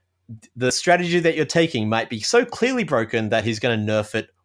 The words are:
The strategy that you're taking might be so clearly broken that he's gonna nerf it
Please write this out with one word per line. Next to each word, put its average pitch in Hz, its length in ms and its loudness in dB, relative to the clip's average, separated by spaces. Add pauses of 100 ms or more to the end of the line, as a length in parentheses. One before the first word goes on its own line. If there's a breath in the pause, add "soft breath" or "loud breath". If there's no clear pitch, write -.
(560)
The 123 160 0
strategy 175 480 2
that 165 160 2
you're 151 100 0
taking 156 440 0
might 113 200 0
be 113 120 -6
so 240 240 2
clearly 247 380 -2
broken 113 460 0
that 110 140 2
he's 107 160 -2
gonna 120 180 0
nerf 107 380 0
it 110 140 -6 (160)